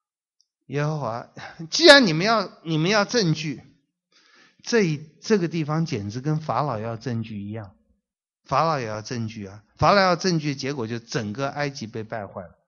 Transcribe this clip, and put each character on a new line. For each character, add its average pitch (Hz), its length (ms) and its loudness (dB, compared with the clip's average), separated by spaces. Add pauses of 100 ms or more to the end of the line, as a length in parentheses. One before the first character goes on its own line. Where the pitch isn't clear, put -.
(680)
，“耶 139 180 -4
和 151 140 -2
华， 120 320 -6 (400)
既 330 160 4
然 285 180 12
你 175 80 4
们 165 140 0
要， 214 380 -2
你 160 120 -2
们 160 140 2
要 208 140 4
证 202 280 2
据， 151 300 -6 (1000)
这 233 180 2
一， 156 160 2 (240)
这 220 160 2
个 170 80 0
地 160 180 -2
方 156 220 0
简 104 240 -4
直 123 100 -6
跟 151 200 -2
法 127 220 -2
老 127 180 -4
要 113 160 -6
证 113 260 -4
据 110 180 -10
一 101 120 -10
样。” 107 200 -12 (720)
法 139 180 0
老 160 160 0
也 120 80 -6
要 107 160 -6
证 117 240 -6
据 107 200 -10
啊， 101 180 -18 (120)
法 156 140 4
老 202 100 6
要 185 140 4
证 170 240 0
据， 147 160 -4
结 131 180 -6
果 127 140 -6
就 117 140 -6
整 113 320 -6
个 139 160 -4
埃 143 200 -4
及 139 200 -10
被 110 160 -8
败 107 240 -10
坏 98 140 -12
了。 82 140 -18 (120)